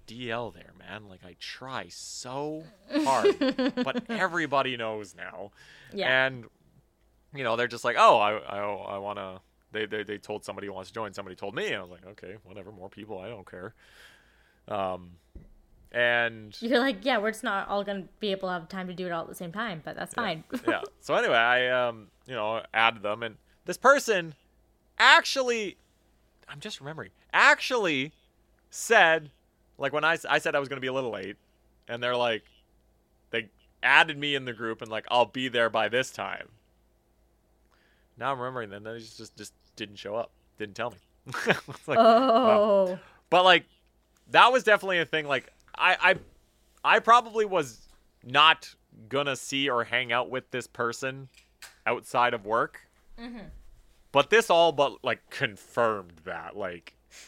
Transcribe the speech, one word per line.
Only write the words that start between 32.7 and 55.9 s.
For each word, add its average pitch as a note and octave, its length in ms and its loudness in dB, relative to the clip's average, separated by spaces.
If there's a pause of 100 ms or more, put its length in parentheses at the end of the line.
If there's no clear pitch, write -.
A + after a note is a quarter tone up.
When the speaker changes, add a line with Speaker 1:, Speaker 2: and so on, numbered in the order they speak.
Speaker 1:
they A2+ 200 -4 (340)
added D3+ 340 4
me C#3+ 180 -4
in C3 100 -6
the B2 80 -10
group A2+ 280 -8
and, A#2 80 -14
like, A2 220 -8
"I'll A#2+ 140 4
be C3 220 -8
there A#2 220 0
by G#2+ 200 -2
this B2+ 220 -2
time." F#2+ 380 -10 (1700)
Now A#2+ 140 -4
I'm C3 80 -4
remembering B2 300 -8
then, G2+ 140 -16
they A2+ 160 -12
just, A2 180 -20
just, A2 200 -20
just G#2 160 -16 (220)
didn't G#2 220 -12
show G2+ 180 -10
up, A#2 160 -6 (260)
didn't G#2 180 -10
tell A#2+ 160 -6
me. - 60 -20 (280)
<laughs> C3 80 -16 (140)
It's - 400 -4
like, D3+ 100 0
wow. A3+ 640 6
Speaker 2:
Oh. G3 400 2 (300)
Speaker 1:
But, F3+ 140 6
like, F3 220 6 (640)
that G3+ 200 10
was B3+ 120 2
definitely F#3+ 360 4
a D#3+ 60 0
thing. D#3 220 -4
Like, C3+ 240 -2 (240)
I, F3+ 220 2 (880)
I, E3 120 6
I A3+ 40 6
probably A3 460 4
was D#3 420 -4 (360)
not D3+ 500 4 (360)
gonna C#3 260 -2
see C#3 340 -4
or A#2+ 140 0
hang A#2+ 280 -2
out A#2+ 180 0
with B2+ 220 -8
this B2 160 -6
person C3 600 -6 (600)
outside A#2+ 480 0
of G2+ 100 -10
work. A2+ 360 -2 (380)
Speaker 2:
Mm-hmm. A#3 280 -16 (640)
Speaker 1:
But C#3 180 2
this G#3 220 4
all E3+ 200 6
but, C#3 320 0
like, A#2 280 -4
confirmed G#2+ 840 -2 (120)